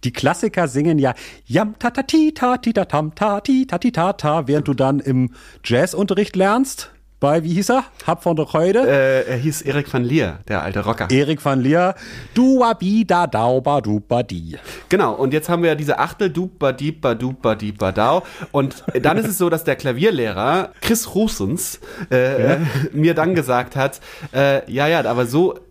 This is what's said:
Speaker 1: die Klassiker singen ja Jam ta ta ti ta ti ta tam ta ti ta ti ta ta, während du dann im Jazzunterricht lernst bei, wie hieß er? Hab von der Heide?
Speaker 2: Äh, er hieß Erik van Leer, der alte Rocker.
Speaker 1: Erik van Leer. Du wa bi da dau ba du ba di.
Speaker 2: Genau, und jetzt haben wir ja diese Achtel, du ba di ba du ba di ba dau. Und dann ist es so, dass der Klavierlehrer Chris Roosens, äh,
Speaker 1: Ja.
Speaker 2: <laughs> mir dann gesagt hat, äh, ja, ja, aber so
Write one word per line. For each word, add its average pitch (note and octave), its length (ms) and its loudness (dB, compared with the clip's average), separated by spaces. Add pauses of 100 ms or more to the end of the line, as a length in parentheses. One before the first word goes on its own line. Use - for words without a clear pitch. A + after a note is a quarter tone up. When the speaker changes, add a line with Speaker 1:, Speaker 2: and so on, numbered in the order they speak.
Speaker 1:
die B2 100 -2
Klassiker F3 540 0
singen D3 320 2
ja B2+ 140 2 (320)
Jam G#3 340 0
ta A#3+ 120 0
ta C4+ 120 -4
ti D#4 300 2
ta B3+ 240 0
ti A#3 160 -2
ta F#3+ 120 2
tam D#3 300 -2
ta G#3 240 0
ti C4 260 2
ta F3 120 -4
ti A#3+ 140 0
ta F#3 220 0
ta, D3+ 340 0
während C#3 200 0
du C#3+ 60 0
dann C3+ 260 2
im B2+ 320 0 (320)
Jazzunterricht F#3 720 0
lernst G#3+ 540 0 (300)
bei, D3+ 260 2
wie E3+ 80 -2
hieß F#3+ 160 0
er? B3+ 160 2 (200)
Hab E3 160 -2
von E3+ 140 0
der D#3 160 -2
Heide? F#3 300 2
Speaker 2:
Äh, C3+ 500 2
er B2+ 60 -2
hieß D3 240 -4
Erik C#3+ 320 -4
van B2 100 0
Leer, A#2 360 0 (100)
der G2 120 -2
alte F#2+ 220 -4
Rocker. G#2+ 260 -2
Speaker 1:
Erik C#3+ 360 0
van C3+ 160 0
Leer. E3+ 340 2 (380)
Du C4 260 4
wa A#3 140 4
bi G#3 340 0
da F3 200 2
dau B2+ 340 2
ba C#3+ 180 0
du G#2+ 220 -2
ba A#2+ 220 0
di. E2 340 -10 (320)
Speaker 2:
Genau, C#3 240 2
und C3 180 0
jetzt D3+ 160 -2
haben F3 160 0
wir E3+ 60 4
ja D#3 60 2
diese D3 240 -2
Achtel, E3+ 300 -2
du E3+ 180 -4
ba C#3 260 -2
di C#3 180 -4
ba B2+ 240 -2
du B2 160 -4
ba A#2 240 0
di G#2+ 160 -8
ba F#2+ 220 -2
dau. C3+ 300 2 (280)
Und C#3 320 -2 (180)
dann D#3+ 160 2
ist A3 120 -2
es F#3 80 -4
so, F3 120 2
dass E3 140 -2
der C#3 140 0
Klavierlehrer C3 960 0 (100)
Chris - 340 -2
Roosens, F3+ 640 -2 (320)
äh, B2+ 320 2
Speaker 1:
Ja. C#3+ 140 2 (180)
Speaker 2:
<laughs> C#3 160 -2
mir D#3 220 2
dann E3 220 0
gesagt B2+ 420 -2
hat, C#3 240 -2 (340)
äh, C#3 340 2
ja, C3+ 200 -2
ja, D#3+ 160 2
aber A#2+ 200 0
so C#3+ 320 0 (140)